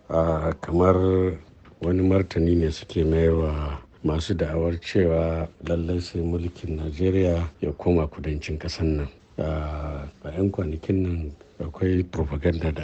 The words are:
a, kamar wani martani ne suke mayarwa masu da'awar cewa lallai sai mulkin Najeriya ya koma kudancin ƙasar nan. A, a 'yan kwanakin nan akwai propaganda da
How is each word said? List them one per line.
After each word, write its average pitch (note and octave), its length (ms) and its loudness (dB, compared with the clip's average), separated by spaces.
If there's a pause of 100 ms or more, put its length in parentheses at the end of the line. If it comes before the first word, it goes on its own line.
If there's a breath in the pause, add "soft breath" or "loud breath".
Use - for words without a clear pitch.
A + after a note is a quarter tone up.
(100)
a, D#2+ 500 2
kamar F2+ 360 4 (840)
wani F2+ 220 2
martani F2+ 540 4
ne D#2+ 140 2
suke - 360 -2
mayarwa D#2 720 2 (260)
masu D#2+ 300 0
da'awar E2 480 0
cewa E2 680 0 (140)
lallai E2+ 380 -2
sai F2 200 -6
mulkin E2+ 600 -4
Najeriya E2+ 680 0 (140)
ya D2 160 -4
koma E2+ 300 2
kudancin D#2 500 -6
ƙasar - 260 -6
nan. D2 240 0 (300)
A, D2+ 720 -4 (160)
a - 80 -8
'yan G2 160 0
kwanakin E2 460 -2 (100)
nan E2 260 -4 (300)
akwai F2+ 400 0
propaganda D#2+ 720 -2
da D#2 100 -6